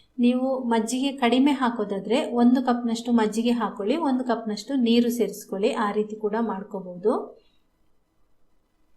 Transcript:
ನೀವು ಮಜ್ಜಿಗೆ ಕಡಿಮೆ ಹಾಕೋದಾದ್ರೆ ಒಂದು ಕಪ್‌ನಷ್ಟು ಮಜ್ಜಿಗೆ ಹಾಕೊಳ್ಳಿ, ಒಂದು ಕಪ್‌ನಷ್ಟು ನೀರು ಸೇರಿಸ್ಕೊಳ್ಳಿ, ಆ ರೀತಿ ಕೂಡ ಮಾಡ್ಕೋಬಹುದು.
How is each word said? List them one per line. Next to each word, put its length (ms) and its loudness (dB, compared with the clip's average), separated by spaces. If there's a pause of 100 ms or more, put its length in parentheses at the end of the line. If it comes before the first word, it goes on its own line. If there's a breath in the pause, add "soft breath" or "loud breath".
(200)
ನೀವು 440 2
ಮಜ್ಜಿಗೆ 480 0
ಕಡಿಮೆ 400 4
ಹಾಕೋದಾದ್ರೆ 800 -2
ಒಂದು 300 4
ಕಪ್‌ನಷ್ಟು 500 -2
ಮಜ್ಜಿಗೆ 400 2
ಹಾಕೊಳ್ಳಿ, 460 -2
ಒಂದು 260 0
ಕಪ್‌ನಷ್ಟು 520 -4
ನೀರು 340 4
ಸೇರಿಸ್ಕೊಳ್ಳಿ, 640 -2
ಆ 180 -2
ರೀತಿ 240 -2
ಕೂಡ 240 -4
ಮಾಡ್ಕೋಬಹುದು. 1000 -4 (1600 soft breath)